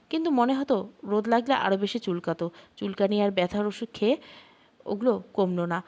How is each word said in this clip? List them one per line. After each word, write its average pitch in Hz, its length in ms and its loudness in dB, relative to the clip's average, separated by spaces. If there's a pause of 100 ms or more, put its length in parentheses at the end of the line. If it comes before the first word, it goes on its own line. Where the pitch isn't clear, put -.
(100)
কিন্তু 320 200 0
মনে 254 240 2
হতো 247 340 0 (160)
রোদ 208 240 0
লাগলে 240 260 2
আরও 190 220 2
বেশি 202 220 -2
চুলকাতো। 170 520 -4 (260)
চুলকানি 208 460 0
আর 202 80 2
ব্যথার 190 360 0
ওষুধ 208 280 -6
খেয়ে 233 220 2 (680)
ওগুলো 208 360 0 (100)
কমলো 180 340 0
না। 175 220 -2